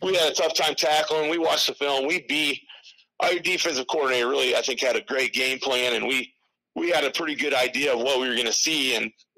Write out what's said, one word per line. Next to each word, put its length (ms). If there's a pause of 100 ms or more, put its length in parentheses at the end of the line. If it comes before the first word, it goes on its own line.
we 140
had 160
a 20
tough 200
time 200
tackling. 560
We 80
watched 300
the 60
film. 340
We 200
beat, 320 (600)
our 140
defensive 520
coordinator 420
really, 280
I 40
think, 200
had 160
a 60
great 300
game 280
plan, 340
and 100
we, 300 (400)
we 160
had 140
a 80
pretty 240
good 180
idea 400
of 60
what 200
we 80
were 60
gonna 180
see, 440
and, 160 (260)